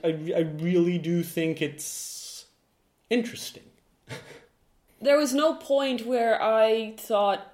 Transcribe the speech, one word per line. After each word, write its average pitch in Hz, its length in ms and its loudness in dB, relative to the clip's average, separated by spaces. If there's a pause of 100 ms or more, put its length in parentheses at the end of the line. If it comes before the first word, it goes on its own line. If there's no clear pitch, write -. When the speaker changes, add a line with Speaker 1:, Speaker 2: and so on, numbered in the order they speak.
Speaker 1:
I, 160 320 -2
I 175 40 2 (200)
really 175 400 2
do 170 240 0
think 160 400 -2
it's - 840 -10 (640)
interesting. - 540 -4 (460)
<laughs> - 40 -12 (880)
Speaker 2:
There 285 160 6
was 285 160 2
no 311 220 4
point 269 500 0
where 233 360 2
I 220 560 2
thought, 202 560 0